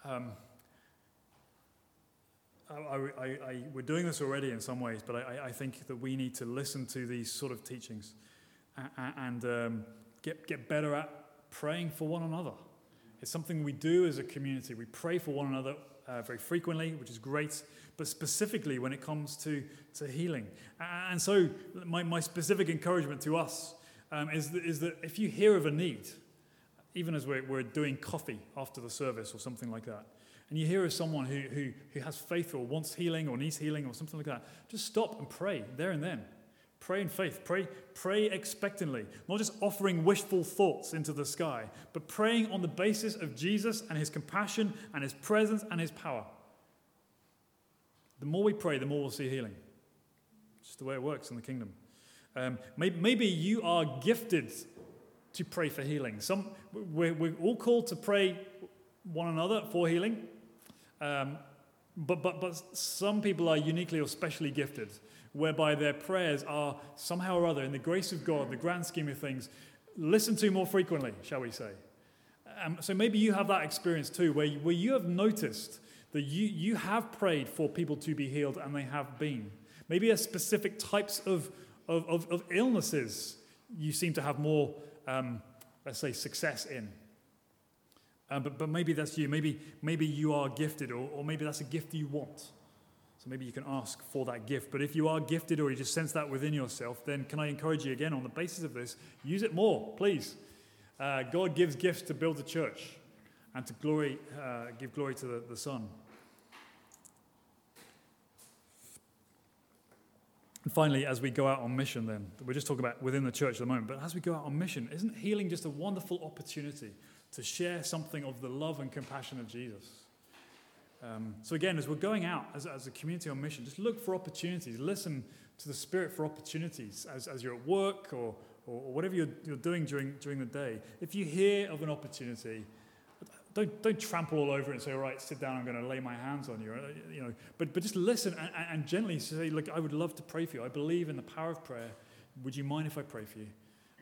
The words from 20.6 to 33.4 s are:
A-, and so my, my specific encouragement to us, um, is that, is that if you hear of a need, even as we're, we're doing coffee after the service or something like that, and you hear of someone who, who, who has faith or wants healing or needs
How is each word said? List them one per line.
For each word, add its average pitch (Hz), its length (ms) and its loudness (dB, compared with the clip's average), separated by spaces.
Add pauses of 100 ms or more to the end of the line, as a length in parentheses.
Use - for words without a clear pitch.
A-, 175 300 -4
and 180 100 0
so 190 280 8 (360)
my, 170 180 2
my 170 180 2
specific 175 480 2
encouragement 160 540 2
to 151 140 2
us, - 380 -4 (380)
um, 151 180 -2
is 151 200 0
that, 170 140 -2
is 160 160 0
that 160 220 0
if 170 160 -6
you 214 100 2
hear 208 280 10
of 151 100 4
a 156 40 4
need, 151 360 0 (880)
even 170 200 0
as 131 100 -2
we're, 131 180 0
we're 131 180 0
doing 135 340 0
coffee 147 420 -6 (180)
after 135 240 -8
the 117 100 -8
service 113 440 -4
or 113 40 -12
something 120 320 -8
like 113 160 -6
that, 107 180 -8 (460)
and 151 80 -2
you 156 80 2
hear 185 180 4
of 165 80 2
someone 156 320 0
who, 139 160 -2 (120)
who, 135 200 -2 (200)
who 147 80 -8
has 147 160 -6
faith 175 380 -4
or 131 100 -4
wants 156 300 -4
healing 165 320 0
or 127 100 0
needs 147 200 -2